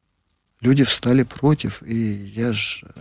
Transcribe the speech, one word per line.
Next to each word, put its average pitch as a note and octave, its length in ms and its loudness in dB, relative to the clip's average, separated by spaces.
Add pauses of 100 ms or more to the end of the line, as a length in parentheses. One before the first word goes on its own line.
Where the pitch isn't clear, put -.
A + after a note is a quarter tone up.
(600)
Люди C3+ 220 4
встали B2 400 2
против. - 580 -2
И A2+ 140 -6 (400)
я A#2 180 -2
ж - 300 -6 (180)